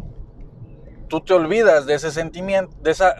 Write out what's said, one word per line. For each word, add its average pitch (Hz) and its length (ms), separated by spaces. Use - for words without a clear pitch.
Tú 160 140
te - 120
olvidas 170 520
de 147 100
ese 147 160
sentimiento, 180 680
de 156 100
esa, 180 280